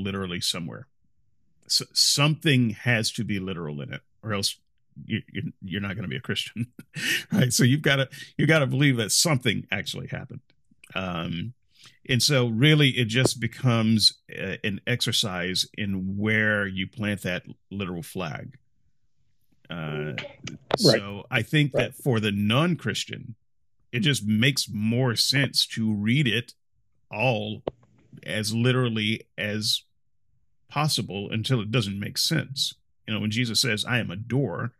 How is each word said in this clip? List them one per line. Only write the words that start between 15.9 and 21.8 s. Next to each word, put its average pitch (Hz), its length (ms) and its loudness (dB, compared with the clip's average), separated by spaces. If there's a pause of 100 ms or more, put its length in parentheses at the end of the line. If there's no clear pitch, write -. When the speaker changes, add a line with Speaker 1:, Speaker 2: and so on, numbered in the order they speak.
Speaker 1:
where 107 500 2
you 95 200 -4
plant 104 360 -4
that 90 200 -4 (280)
literal 90 320 -6
flag. 80 540 -10 (1120)
Uh, 76 440 -6 (720)
Speaker 2:
Right. - 160 6
Speaker 1:
so 202 320 -10
I 123 100 0
think 147 320 0
Speaker 2:
Right. 117 120 2